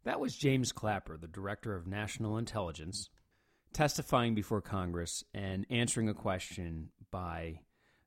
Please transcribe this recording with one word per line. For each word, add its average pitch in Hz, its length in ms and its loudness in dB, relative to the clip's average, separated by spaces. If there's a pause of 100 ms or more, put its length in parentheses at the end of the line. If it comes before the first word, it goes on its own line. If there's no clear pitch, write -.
That 247 140 2
was 269 160 0
James 131 360 4
Clapper, 95 460 -2
the 82 100 -10
Director 98 480 -4
of 85 100 -6
National 107 540 -2
Intelligence, 90 720 -4 (640)
testifying 131 600 4
before 107 260 2
Congress 87 640 -2 (120)
and 95 340 -2
answering 117 400 2
a 104 60 0
question 85 760 -4 (220)
by 82 480 -4 (480)